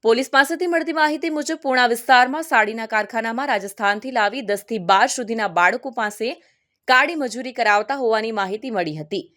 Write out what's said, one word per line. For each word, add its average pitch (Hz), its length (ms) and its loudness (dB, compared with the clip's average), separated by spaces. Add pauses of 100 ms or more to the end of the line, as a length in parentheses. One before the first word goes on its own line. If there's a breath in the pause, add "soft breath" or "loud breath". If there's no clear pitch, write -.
પોલીસ 233 260 2
પાસેથી 277 380 2
મળતી 330 260 -2
માહિતી 311 360 0
મુજબ 302 300 -6
પૂણા 254 280 2
વિસ્તારમાં 254 560 4
સાડીના 226 420 0
કારખાનામાં 226 640 -4
રાજસ્થાનથી 208 640 -2
લાવી 226 300 0
દસ 202 220 -2
થી 226 200 -6
બાર 196 240 6
સુધીના 226 420 -4
બાળકો 180 420 2
પાસે 220 360 -4 (600 soft breath)
કાળી 254 280 4
મજૂરી 254 360 -6
કરાવતા 214 440 0
હોવાની 226 360 0
માહિતી 214 380 -6
મળી 175 280 -4
હતી. 156 240 -8 (140)